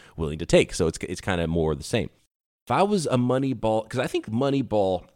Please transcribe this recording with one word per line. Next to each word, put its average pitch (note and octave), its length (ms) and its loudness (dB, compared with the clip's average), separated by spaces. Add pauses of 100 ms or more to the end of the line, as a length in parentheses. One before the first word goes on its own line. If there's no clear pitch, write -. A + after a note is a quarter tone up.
(180)
willing D#2 220 -4
to E2+ 80 -6
take. - 260 4
So E2+ 140 2
it's, E2 160 -2
it's - 180 -8
kinda F2 240 0
more D#2+ 300 0
the C#2 80 -10
same. - 260 -2 (560)
If - 60 -6
I C#3 100 2
was G3+ 240 2
a B2+ 120 0
Moneyball, B2 720 0
'cause B2 120 -4
I C3 80 -2
think E4+ 180 -4
Moneyball G#2+ 800 0 (100)